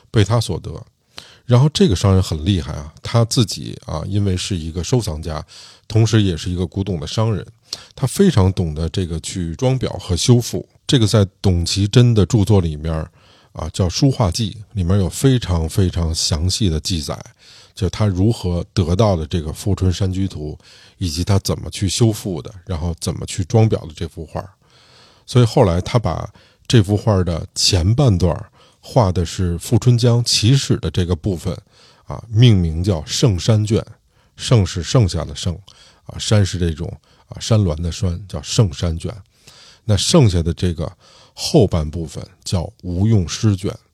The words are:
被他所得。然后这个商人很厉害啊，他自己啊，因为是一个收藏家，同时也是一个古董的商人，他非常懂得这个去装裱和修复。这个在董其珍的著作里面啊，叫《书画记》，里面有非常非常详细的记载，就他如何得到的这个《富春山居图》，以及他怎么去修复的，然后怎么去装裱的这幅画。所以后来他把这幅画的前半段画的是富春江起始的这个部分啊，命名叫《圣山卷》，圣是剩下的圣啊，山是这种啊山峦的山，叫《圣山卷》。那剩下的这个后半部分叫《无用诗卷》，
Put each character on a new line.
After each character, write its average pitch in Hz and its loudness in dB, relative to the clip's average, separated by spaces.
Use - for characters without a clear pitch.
被 110 2
他 113 0
所 87 -6
得。 78 -12
然 123 4
后 143 6
这 202 4
个 98 2
商 98 4
人 95 4
很 80 -4
厉 92 0
害 78 -8
啊， 76 -12
他 117 2
自 123 0
己 60 -8
啊， 80 -6
因 98 -2
为 92 0
是 - -4
一 80 -6
个 87 -6
收 123 0
藏 78 -6
家， 78 -8
同 110 4
时 110 4
也 92 0
是 - -8
一 87 -4
个 90 -2
古 95 -4
董 92 -4
的 76 -8
商 110 -2
人， 87 -6
他 - -6
非 196 2
常 95 4
懂 80 -4
得 82 -4
这 95 -4
个 80 -6
去 85 -8
装 127 0
裱 101 -6
和 - -4
修 120 4
复。 107 -8
这 143 2
个 110 2
在 101 4
董 87 2
其 98 0
珍 123 6
的 107 6
著 101 2
作 101 4
里 80 -4
面 80 -6
啊， - -10
叫 95 0
《书 139 2
画 110 0
记》， 101 -4
里 95 -2
面 92 2
有 90 0
非 131 2
常 82 -2
非 92 0
常 82 -2
详 80 -2
细 92 0
的 78 -2
记 80 -4
载， - -8
就 90 -4
他 - -2
如 98 2
何 87 -4
得 90 0
到 104 2
的 80 -2
这 85 -4
个 76 -8
《富 - -4
春 95 0
山 92 -2
居 95 -2
图》， 76 -10
以 92 -2
及 82 -4
他 98 2
怎 - -4
么 - -10
去 98 -4
修 113 2
复 98 -6
的， - -16
然 90 -6
后 85 -4
怎 - -6
么 - -10
去 - -6
装 113 4
裱 - -2
的 80 -18
这 - -8
幅 82 -14
画。 - -10
所 - 4
以 120 6
后 135 4
来 90 2
他 - -2
把 85 -4
这 113 6
幅 98 0
画 98 2
的 85 -4
前 98 2
半 127 4
段 85 0
画 104 2
的 85 -2
是 87 -4
富 - 0
春 123 4
江 117 2
起 117 2
始 131 0
的 82 -4
这 90 -2
个 87 0
部 92 -4
分 80 -6
啊， - -14
命 113 6
名 82 0
叫 90 0
《圣 107 0
山 107 2
卷》， 104 -2
圣 110 2
是 - -6
剩 107 2
下 85 -4
的 73 -12
圣 87 -4
啊， - -14
山 104 2
是 90 -4
这 85 0
种 76 -8
啊 - -18
山 107 2
峦 78 0
的 85 -4
山， 90 -4
叫 78 -10
《圣 90 2
山 82 -4
卷》。 82 -8
那 107 2
剩 139 4
下 85 0
的 80 -2
这 90 -2
个 78 -8
后 127 2
半 78 -2
部 82 -8
分 67 -14
叫 - -4
《无 90 -2
用 107 2
诗 104 0
卷》， 90 -6